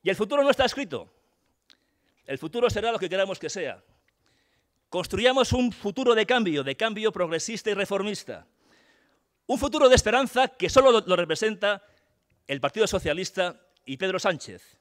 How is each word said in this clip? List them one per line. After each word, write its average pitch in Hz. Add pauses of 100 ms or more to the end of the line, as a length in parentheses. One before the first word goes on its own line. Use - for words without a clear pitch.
Y 165
el 190
futuro 233
no 285
está 262
escrito. 160 (1120)
El 135
futuro 233
será 220
lo 226
que 180
queramos 190
que 156
sea. 131 (1040)
Construyamos 233
un 247
futuro 240
de 220
cambio, 190
de 135
cambio 220
progresista 180
y 202
reformista. 196 (1000)
Un 269
futuro 285
de 254
esperanza 254
que 175
solo 262
lo, 233
lo 180
representa 196 (640)
el 139
Partido 220
Socialista 180 (240)
y 131
Pedro 185
Sánchez. 143